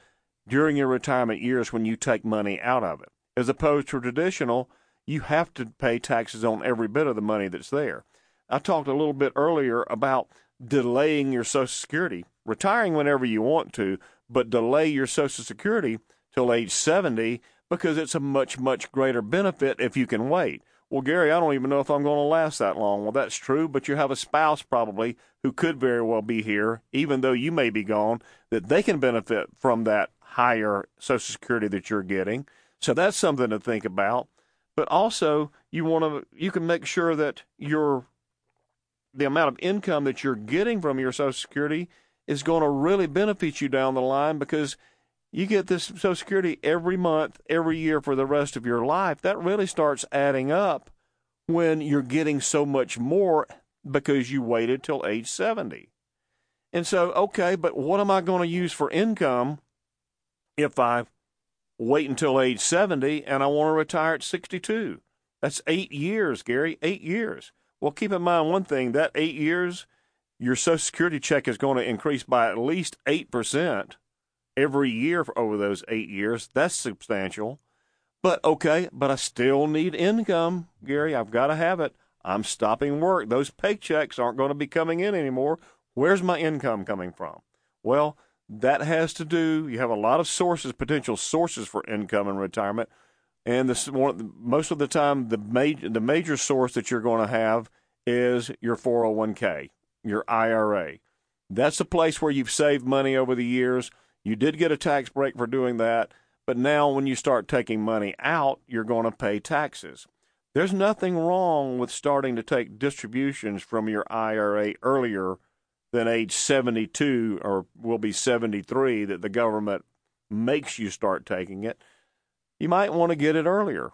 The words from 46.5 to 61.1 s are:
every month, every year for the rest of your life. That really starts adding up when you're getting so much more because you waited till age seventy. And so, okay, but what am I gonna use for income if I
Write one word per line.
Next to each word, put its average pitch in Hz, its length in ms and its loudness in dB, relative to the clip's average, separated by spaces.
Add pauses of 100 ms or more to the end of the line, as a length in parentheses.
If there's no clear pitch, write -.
every 175 360 0
month, 156 500 0
every 165 300 0
year 156 240 0
for 139 120 0
the 135 120 2
rest 143 300 0
of 120 100 -6
your 120 180 2
life. 165 380 0
That 196 160 0
really 190 280 0
starts 147 460 0
adding 139 400 2
up 175 380 0 (560)
when 165 340 2
you're 143 220 2
getting 143 400 0
so 147 240 2
much 139 320 0
more 160 480 2 (440)
because 139 400 2
you 135 120 -2
waited 117 400 0
till 139 240 -4
age 113 220 -4
seventy. 185 640 -6 (800)
And 170 140 -2
so, 180 260 2
okay, 190 420 2
but 170 200 0
what 156 260 0
am 202 100 2
I 190 100 4
gonna 175 240 0
use 170 300 -2
for 147 160 0
income 151 680 0 (1000)
if 147 200 0
I 120 280 2 (720)